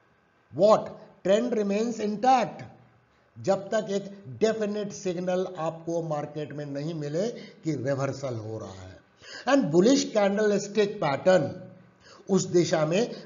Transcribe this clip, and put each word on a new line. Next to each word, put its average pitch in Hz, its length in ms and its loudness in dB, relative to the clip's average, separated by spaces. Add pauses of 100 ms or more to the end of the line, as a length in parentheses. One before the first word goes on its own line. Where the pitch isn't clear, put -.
(600)
What? 202 240 6 (420)
Trend 226 280 2
remains 214 460 -2
intact। 214 640 0 (760)
जब 190 300 -2
तक 214 220 -2
एक - 380 -6
definite 208 640 -2
signal 180 540 -2 (120)
आपको 165 440 -4
market 151 500 -6
में 147 140 -10
नहीं 143 280 -6
मिले 156 360 -4
कि - 420 -8
reversal 135 640 -4
हो 110 240 -8
रहा 98 140 -12
है। 92 280 -18 (480)
And 247 220 4
bullish 214 440 6
candlestick 202 720 2 (140)
pattern 147 480 4 (800)
उस 190 140 4
दिशा 170 420 2
में 190 400 -2